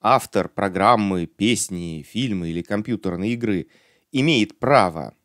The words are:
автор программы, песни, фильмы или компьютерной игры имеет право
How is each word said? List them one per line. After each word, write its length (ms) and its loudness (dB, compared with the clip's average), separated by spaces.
автор 480 0
программы, 760 2
песни, 840 -4
фильмы 400 -4
или 120 -6
компьютерной 720 -4
игры 340 -4
имеет 480 0
право 560 2